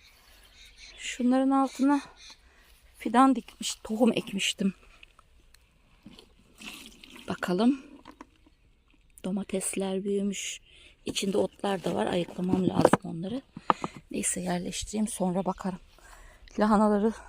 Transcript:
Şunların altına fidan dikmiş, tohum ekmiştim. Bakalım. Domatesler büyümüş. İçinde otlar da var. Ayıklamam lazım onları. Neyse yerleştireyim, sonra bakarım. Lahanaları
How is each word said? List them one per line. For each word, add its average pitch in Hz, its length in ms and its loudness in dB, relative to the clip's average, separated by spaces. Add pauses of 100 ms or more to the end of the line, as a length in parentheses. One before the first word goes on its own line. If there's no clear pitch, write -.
(960)
Şunların 262 540 2
altına 269 500 2 (1040)
fidan 254 300 6
dikmiş, - 480 -8
tohum 220 300 2
ekmiştim. - 600 -2 (2500)
Bakalım. 233 540 2 (1400)
Domatesler 190 800 -4
büyümüş. 202 580 -4 (440)
İçinde 196 320 -2
otlar 196 460 -2
da 175 120 -2
var. - 100 0
Ayıklamam 180 640 0
lazım 180 340 4
onları. 175 380 -8 (680)
Neyse 202 300 -4
yerleştireyim, 180 680 -4
sonra 185 380 -2
bakarım. 185 340 -6 (800)
Lahanaları 214 540 4 (160)